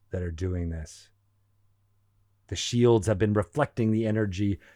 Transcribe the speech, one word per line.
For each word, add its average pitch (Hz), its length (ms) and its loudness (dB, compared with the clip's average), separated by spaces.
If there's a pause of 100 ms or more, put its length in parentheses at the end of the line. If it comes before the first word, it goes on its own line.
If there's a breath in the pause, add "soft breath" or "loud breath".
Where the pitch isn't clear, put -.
(100)
that 92 120 -6
are 87 80 -4
doing 87 380 -4
this. 80 400 -10 (1400)
The 95 80 -8
shields 117 500 4
have 104 120 0
been 104 140 2
reflecting 110 600 0
the 110 140 0
energy, 104 520 -2 (180 soft breath)